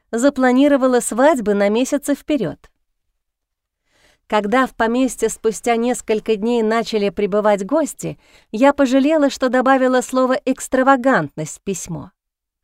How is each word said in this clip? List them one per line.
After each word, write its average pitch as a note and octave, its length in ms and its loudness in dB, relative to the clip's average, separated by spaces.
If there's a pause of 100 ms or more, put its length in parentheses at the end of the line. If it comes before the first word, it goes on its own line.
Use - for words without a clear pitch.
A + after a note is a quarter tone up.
запланировала B3+ 920 2
свадьбы B3+ 520 0
на G3+ 140 2
месяцы C4 480 -2
вперёд. A3+ 560 -6 (1600)
Когда G#3+ 380 0
в A#3+ 80 -10
поместье A#3 560 -2
спустя A3+ 460 -2
несколько A3+ 600 -2
дней A3+ 280 0
начали A3 460 0
прибывать G3+ 540 0
гости, G3 540 -4 (340)
я C4+ 220 4
пожалела, C#4 560 2
что C4 200 -4
добавила B3+ 520 2
слово B3+ 320 0 (120)
«экстравагантность» B3 1120 0
в - 20 -20
письмо. F3+ 500 -10 (520)